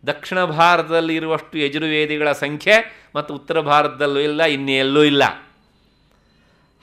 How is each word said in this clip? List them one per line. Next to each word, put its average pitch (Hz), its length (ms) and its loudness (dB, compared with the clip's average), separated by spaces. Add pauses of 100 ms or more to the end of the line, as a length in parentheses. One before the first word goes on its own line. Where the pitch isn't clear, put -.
ದಕ್ಷಿಣ 185 360 -4
ಭಾರತದಲ್ಲಿ 165 720 2
ಇರುವಷ್ಟು 160 420 -4
ಯಜುರ್ವೇದಿಗಳ 151 720 -2
ಸಂಖ್ಯೆ 151 840 -2
ಮತ್ತು 143 180 -6
ಉತ್ತರ 160 280 -4
ಭಾರತದಲ್ಲೂ 147 580 0
ಇಲ್ಲ, 151 240 0
ಇನ್ನೆಲ್ಲೂ 139 600 2
ಇಲ್ಲ. 143 200 4 (1600)